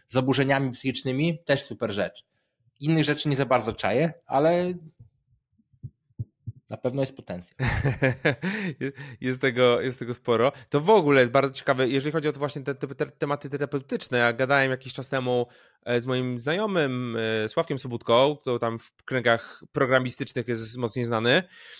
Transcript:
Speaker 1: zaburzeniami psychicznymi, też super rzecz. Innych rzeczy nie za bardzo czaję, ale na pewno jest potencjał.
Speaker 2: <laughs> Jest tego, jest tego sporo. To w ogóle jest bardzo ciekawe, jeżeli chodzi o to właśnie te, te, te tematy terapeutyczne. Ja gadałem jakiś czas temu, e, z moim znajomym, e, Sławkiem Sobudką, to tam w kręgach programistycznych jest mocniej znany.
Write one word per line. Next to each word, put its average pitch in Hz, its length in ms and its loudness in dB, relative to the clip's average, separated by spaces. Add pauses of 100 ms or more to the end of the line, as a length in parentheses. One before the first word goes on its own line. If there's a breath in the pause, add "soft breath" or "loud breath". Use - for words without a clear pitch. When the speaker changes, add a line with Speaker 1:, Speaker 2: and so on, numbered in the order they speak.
Speaker 1:
zaburzeniami 135 640 2
psychicznymi, 135 760 -4
też 139 200 0
super 113 280 -6
rzecz. 98 320 -4 (560)
Innych 151 240 2
rzeczy 147 240 -2
nie 139 80 2
za 135 100 0
bardzo 120 260 2
czaję, 123 400 0 (140)
ale 175 480 2 (2000)
na 110 60 -8
pewno 131 260 -2
jest 131 140 -6
potencjał. - 440 -14
Speaker 2:
<laughs> 139 1600 -2
Jest 127 200 -4
tego, 123 400 4
jest 123 180 -4
tego 120 160 -6
sporo. 120 380 2 (160 loud breath)
To 143 120 0
w 160 100 2
ogóle 147 300 6
jest 120 120 4
bardzo 135 220 2
ciekawe, 131 340 0
jeżeli 135 240 -2
chodzi 151 160 -2
o 147 40 0
to 135 60 -14
właśnie 143 240 -6
te, 135 120 -6
te, 135 200 -10
te 131 120 -4
tematy 143 440 -6
terapeutyczne. 139 680 -4
Ja 120 140 4
gadałem 131 380 2
jakiś 131 220 -6
czas 131 160 -10
temu, 127 380 0 (400 soft breath)
e, 120 140 0
z 120 60 -6
moim 127 320 -2
znajomym, 139 800 -2 (280)
e, 110 40 -4
Sławkiem 156 300 -2
Sobudką, 123 680 2
to 120 140 0
tam 117 200 -4
w - 140 -20 (120)
kręgach 120 580 0 (100)
programistycznych 127 760 0
jest 113 280 -6
mocniej 120 280 -4
znany. 117 380 2 (380 loud breath)